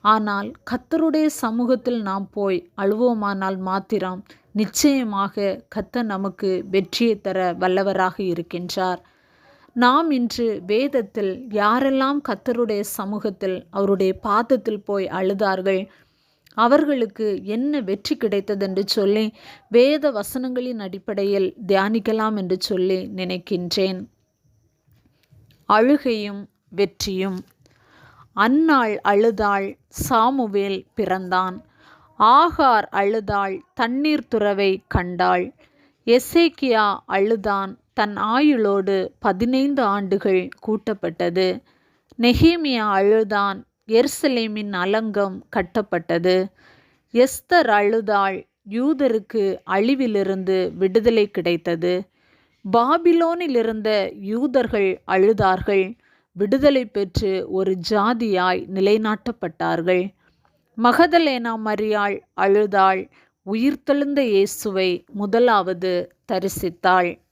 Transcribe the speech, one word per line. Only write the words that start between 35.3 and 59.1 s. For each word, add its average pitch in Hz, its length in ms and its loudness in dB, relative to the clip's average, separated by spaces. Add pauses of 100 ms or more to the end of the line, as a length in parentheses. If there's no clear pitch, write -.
எசேக்கியா 240 880 2 (100)
அழுதான், 196 720 0 (140)
தன் 208 240 -2
ஆயுளோடு 202 1000 2
பதினைந்து 254 640 0
ஆண்டுகள் 196 680 0 (120)
கூட்டப்பட்டது. 185 1040 -4 (560)
நெகேமியா 254 720 2
அழுதான், 202 800 2 (200)
எருசலேமின் 226 840 0
அலங்கம் 196 760 -2 (100)
கட்டப்பட்டது. 180 920 0 (640)
எஸ்தர் 262 580 2
அழுதாள், 208 800 0 (200)
யூதருக்கு 226 1000 0
அழிவிலிருந்து 190 1120 0
விடுதலை 208 540 2
கிடைத்தது. 175 800 -2 (640)
பாபிலோனில் 330 840 2
இருந்த 220 580 -2
யூதர்கள் 220 920 -2
அழுதார்கள், 190 920 2 (340)
விடுதலை 254 540 2
பெற்று 190 640 -4
ஒரு 190 260 -2 (140)
ஜாதியாய் 208 840 0
நிலைநாட்டப்பட்டார்கள். 190 1400 -2 (640)